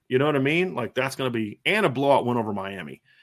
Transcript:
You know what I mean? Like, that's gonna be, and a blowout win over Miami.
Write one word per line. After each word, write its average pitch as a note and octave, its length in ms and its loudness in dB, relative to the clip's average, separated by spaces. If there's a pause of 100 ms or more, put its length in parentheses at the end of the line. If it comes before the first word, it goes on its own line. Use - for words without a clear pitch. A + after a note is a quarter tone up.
You B2+ 120 2
know C#3 60 2
what D3+ 100 2
I C#3 40 2
mean? D#3+ 360 0
Like, A#2+ 180 -6
that's C3 220 -2
gonna C3 160 -2
be, A2 340 -4
and G3+ 200 2
a D#3+ 40 2
blowout C3+ 360 2
win A#2+ 120 2
over A2 160 -2
Miami. F#2+ 480 -8 (220)